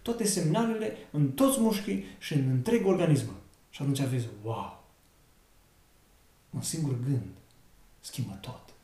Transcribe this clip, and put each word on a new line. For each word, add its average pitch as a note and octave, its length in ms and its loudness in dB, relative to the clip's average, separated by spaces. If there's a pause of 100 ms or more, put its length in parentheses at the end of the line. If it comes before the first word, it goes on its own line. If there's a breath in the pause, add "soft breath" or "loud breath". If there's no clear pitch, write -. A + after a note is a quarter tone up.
toate A#3 220 -2
semnalele G#3+ 720 2 (140 loud breath)
în D3 200 2
toți C4 300 4
mușchii G3+ 440 0 (140 loud breath)
și - 140 -8
în C3+ 180 2
întreg F#3+ 360 2
organismul. D#3 500 4 (340)
Și - 120 -10
atunci C3+ 180 0
vezi, B2 260 0 (160)
wow, G#2+ 420 -8 (1700)
un B2 120 -8
singur D3 320 -2 (100)
gând C3 220 0 (720)
schimbă - 400 -8
tot. - 200 -14 (240)